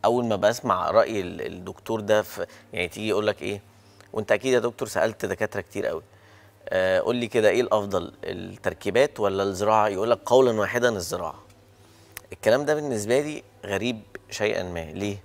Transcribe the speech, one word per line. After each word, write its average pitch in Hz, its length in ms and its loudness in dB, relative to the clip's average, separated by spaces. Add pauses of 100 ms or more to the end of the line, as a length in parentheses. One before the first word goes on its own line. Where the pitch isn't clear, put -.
اول 120 200 2
ما 110 120 0
بسمع 95 540 0
راي 107 300 2
ال-، 87 260 -8
الدكتور 90 540 -6
ده 107 220 4
في، 95 240 -8 (260)
يعني 87 160 -2
تيجي 107 200 -6
يقول 104 180 0
لك 104 160 -2
ايه، 101 180 -6 (520)
وانت 107 200 -2
اكيد 127 200 0
يا 123 60 4
دكتور 117 300 -4
سالت 107 380 -2
دكاتره 101 340 -4
كتير - 260 -6
قوي، 82 160 -4 (680)
آه، 92 320 2
قول 120 160 0
لي 120 100 -2
كده 107 220 4
ايه 104 120 4
الافضل، 101 520 0 (120)
التركيبات 95 960 -2
ولا 98 220 0
الزراعه؟ 104 460 2
يقول 101 220 -2
لك 117 160 2
قولا 120 340 6
واحدا 117 280 0
الزراعه. 90 540 -4 (920)
الكلام 127 320 2
ده 151 100 2
بالنسبه 127 460 0
لي 151 220 -6 (240)
غريب 107 340 -2 (300)
شيئا 104 320 -2
ما. 87 300 -6
ليه؟ 98 320 -6